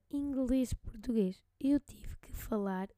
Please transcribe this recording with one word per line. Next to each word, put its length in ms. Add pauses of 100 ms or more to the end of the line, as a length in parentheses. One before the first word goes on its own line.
inglês-português. 1300 (180)
Eu 200
tive 380
que 160
falar 640